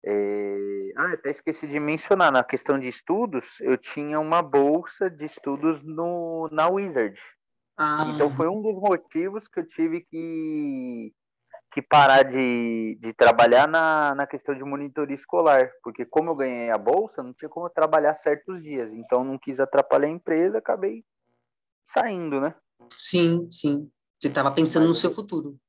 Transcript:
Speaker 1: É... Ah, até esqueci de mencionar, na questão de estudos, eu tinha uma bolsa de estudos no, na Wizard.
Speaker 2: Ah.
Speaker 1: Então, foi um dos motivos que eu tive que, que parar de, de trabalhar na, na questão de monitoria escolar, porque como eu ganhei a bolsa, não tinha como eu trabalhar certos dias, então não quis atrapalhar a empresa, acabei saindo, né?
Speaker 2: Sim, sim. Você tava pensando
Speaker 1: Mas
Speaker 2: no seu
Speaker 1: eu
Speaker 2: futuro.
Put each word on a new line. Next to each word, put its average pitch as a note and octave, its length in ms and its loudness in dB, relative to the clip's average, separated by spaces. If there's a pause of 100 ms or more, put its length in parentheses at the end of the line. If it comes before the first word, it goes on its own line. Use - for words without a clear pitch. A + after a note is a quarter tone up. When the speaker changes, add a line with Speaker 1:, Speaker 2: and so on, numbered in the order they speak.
Speaker 1:
É... G2+ 880 -4
Ah, E3 180 -2
até D3 180 -6
esqueci D#3 360 -8
de D3 120 -6
mencionar, D#3 520 2
na B2+ 120 4
questão C3+ 360 -2
de B2+ 80 -6
estudos, E3+ 720 -6
eu C3 180 0
tinha D3+ 420 -6
uma D#3+ 220 0
bolsa D3+ 680 0
de D3+ 160 -10
estudos C#3+ 580 -4
no, E3 680 -6
na D#3 180 2
Wizard. D3+ 500 -2 (580)
Speaker 2:
Ah. D3+ 360 0
Speaker 1:
Então, D3 220 0
foi D#3+ 120 0
um G#3 140 -4
dos G#3 140 -2
motivos F#3+ 720 -2
que - 120 -8
eu D#3+ 80 -8
tive E3 420 -2
que, D#3 1040 -8 (580)
que C#3 100 -6
parar C#3 420 8
de, A#2 800 -2
de A2+ 100 -8
trabalhar A#2+ 560 6
na, D#3 480 2
na C#3 100 -2
questão C#3 300 -6
de C3 80 -12
monitoria C#3 520 -6
escolar, C#3 540 4 (140)
porque A#2+ 220 -8
como D#3+ 240 -2
eu D#3 60 0
ganhei B2 340 -4
a A2 80 2
bolsa, D3 440 0
não B2 120 -12
tinha D3+ 160 -14
como E3+ 160 -10
eu E3+ 60 -8
trabalhar D#3 420 2
certos D#3 500 -4
dias, B2+ 300 -8
então B2 320 0
não C3+ 120 -6
quis C3+ 220 -10
atrapalhar C#3 480 2
a D#3 40 -4
empresa, F3 480 0
acabei G#3+ 440 -4 (840)
saindo, F3 540 -2
né? D3+ 160 -4 (420)
Speaker 2:
Sim, E3+ 540 0
sim. D3 400 -4 (300)
Você D3+ 80 -2
tava C3+ 220 0
pensando D#3+ 320 2
Speaker 1:
Mas E3 60 6
Speaker 2:
no D#3+ 60 4
seu - 140 0
Speaker 1:
eu - 60 -4
Speaker 2:
futuro. C#3+ 540 -8